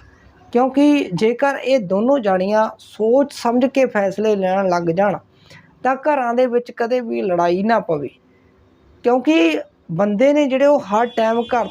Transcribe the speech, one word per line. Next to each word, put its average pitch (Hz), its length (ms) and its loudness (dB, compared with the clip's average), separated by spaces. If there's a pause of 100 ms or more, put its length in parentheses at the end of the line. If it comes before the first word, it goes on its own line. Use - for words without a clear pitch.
(520)
ਕਿਉਂਕਿ 269 640 2
ਜੇਕਰ 240 420 0
ਇਹ 262 240 0
ਦੋਨੋਂ 208 380 0
ਜਾਣੀਆਂ 202 500 0 (100)
ਸੋਚ 247 540 0
ਸਮਝ 247 340 0
ਕੇ 262 200 0
ਫੈਸਲੇ 214 500 -2
ਲੈਣ 190 320 0
ਲੱਗ 175 220 0
ਜਾਣ 180 280 0 (640)
ਤਾਂ 254 120 0 (100)
ਘਰਾਂ 269 300 -2
ਦੇ 254 120 2
ਵਿੱਚ 240 300 -2
ਕਦੇ 240 240 -2
ਵੀ 233 220 -6
ਲੜਾਈ 175 400 0
ਨਾ 220 180 2
ਪਵੇ। 147 280 -4 (960)
ਕਿਉਂਕਿ 277 560 2 (320)
ਬੰਦੇ 208 400 2
ਨੇ 294 140 2
ਜਿਹੜੇ 262 200 2
ਉਹ 285 140 4
ਹਰ 214 260 0
ਟਾਈਮ 226 380 -2
ਘਰ 233 260 -2